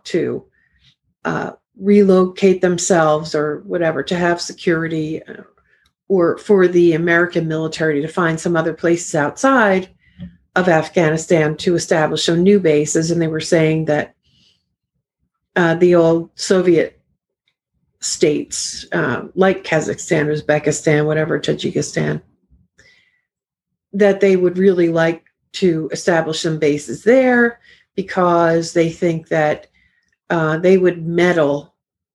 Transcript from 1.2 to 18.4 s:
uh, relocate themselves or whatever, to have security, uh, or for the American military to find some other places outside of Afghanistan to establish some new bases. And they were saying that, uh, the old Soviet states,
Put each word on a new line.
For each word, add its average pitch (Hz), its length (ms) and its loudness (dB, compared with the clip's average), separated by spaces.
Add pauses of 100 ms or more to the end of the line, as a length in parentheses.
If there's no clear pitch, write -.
uh, 165 260 -6 (260)
relocate 190 840 2
themselves 165 760 0
or 151 300 -4
whatever, 170 380 -4
to 185 120 -6
have 175 260 -2
security, 160 840 -6
uh, - 200 -20 (640)
or 175 300 0
for 190 300 2
the 175 260 4
American 170 560 0
military 160 520 -2
to 156 60 -6
find 160 320 -2
some 170 160 -2
other 160 180 -2
places 170 400 -2
outside 190 760 0 (640)
of 180 140 2
Afghanistan 160 880 0
to 175 180 -2
establish 156 500 -2
some 170 160 0
new 202 180 4
bases. 160 520 0
And 170 100 -2
they 160 60 0
were 156 140 -6
saying 160 440 0
that, 151 300 -4 (1400)
uh, 165 180 2
the 175 200 4
old 165 400 2
Soviet 180 640 0 (1000)
states, - 920 -4